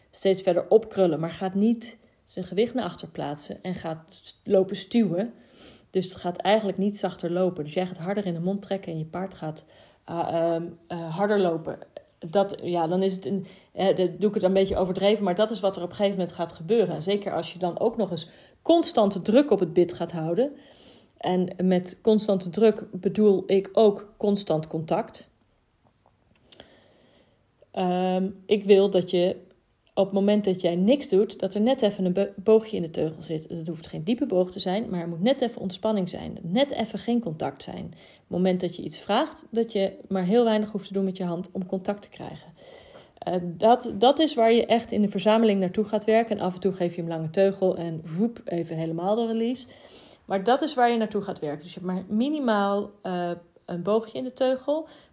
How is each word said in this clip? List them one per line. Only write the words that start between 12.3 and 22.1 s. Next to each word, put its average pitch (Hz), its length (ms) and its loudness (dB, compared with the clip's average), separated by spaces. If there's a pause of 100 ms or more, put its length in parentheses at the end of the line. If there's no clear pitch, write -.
ja, 170 240 0
dan 185 160 0
is 190 120 2
het 185 100 -10
een, 190 220 -4 (260)
eh, 185 240 2
dat 175 240 0
doe 208 80 4
ik 208 60 0
het 196 80 0
een 185 100 4
beetje 190 240 2
overdreven, 190 480 2
maar 180 100 2
dat 214 160 2
is 214 100 -6
wat 190 160 0
er 170 60 -6
op 175 80 -6
een - 60 -16
gegeven 196 220 0
moment 170 180 -4
gaat 165 160 -4
gebeuren. 180 420 0
En 151 80 -6
zeker 202 320 -2
als 175 180 -4
je 175 60 -16
dan 175 200 -2
ook 233 180 0
nog 190 140 0
eens 165 180 -6 (340)
constante 214 600 4
druk 277 280 4
op 202 100 4
het 160 120 0
bit 175 200 4
gaat 170 200 -6
houden. 170 400 0 (640)
En 180 460 -2
met 185 400 2
constante 208 480 2